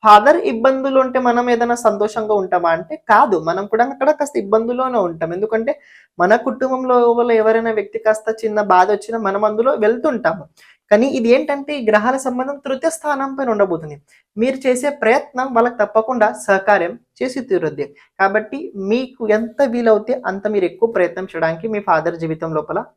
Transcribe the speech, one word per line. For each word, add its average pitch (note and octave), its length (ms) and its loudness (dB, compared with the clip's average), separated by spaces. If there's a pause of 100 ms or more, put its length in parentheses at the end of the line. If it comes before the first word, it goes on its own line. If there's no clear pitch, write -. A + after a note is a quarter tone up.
ఫాదర్ D4+ 360 8 (120)
ఇబ్బందులు C4 520 0
ఉంటే B3+ 140 -2 (100)
మనం A#3+ 260 0
ఏదైనా A#3+ 320 0
సంతోషంగా G#3+ 560 -2
ఉంటామా F3 360 0
అంటే - 180 -10 (160)
కాదు, G#3+ 260 4 (120)
మనం F#3 140 -4 (100)
కూడా A#3 200 2
అక్కడ C#4 160 0 (100)
కాస్త C#4+ 240 -4
ఇబ్బందుల్లోనే A#3 640 -2
ఉంటాం. E3 300 -6
ఎందుకంటే A3+ 360 -2 (440)
మన G#3 300 2
కుటుంబంలో B3+ 500 0 (440)
ఎవరైనా A3+ 360 2
వ్యక్తి G#3 300 -6
కాస్త G#3+ 200 -2 (160)
చిన్న G#3 160 -2 (140)
బాధ F#3 220 6
వచ్చినా A3+ 320 -6
మనం G3+ 220 -2
అందులో A#3 220 0 (140)
వెళ్తుంటాము. A3+ 580 -2 (460)
కానీ A3 260 4
ఇది A#3 180 0
ఏంటంటే C#4+ 440 -2
ఈ B3+ 100 -6
గ్రహాల G#3+ 340 2
సంబంధం C4 400 -6
తృతీయ C4+ 320 -4
స్థానం C#4 400 -4
పైన C4 200 -2
ఉండబోతుంది. D#3+ 420 -2 (400)
మీరు C4 280 -2
చేసే B3+ 240 0 (140)
ప్రయత్నం B3+ 440 0 (100)
వాళ్ళకి A#3+ 260 2
తప్పకుండా A3 460 0 (180)
సహకారం F#3+ 460 2 (260)
చేసి C4 220 -4 (100)
తీరుద్ది. D#3 340 -2 (360)
కాబట్టి G#3+ 380 0 (320)
మీకు B3+ 320 -4 (140)
ఎంత A#3 260 -2 (120)
వీలవుతే A3+ 400 2 (160)
అంత G3 140 -8 (100)
మీరు F#3+ 160 2
ఎక్కువ A3+ 260 -2
ప్రయత్నం F#3 340 -2
చేయడానికి E3 440 -4
మీ G#3 140 -4
ఫాదర్ E3 340 2
జీవితం D#3+ 360 -6
లోపల D3+ 220 -4 (160)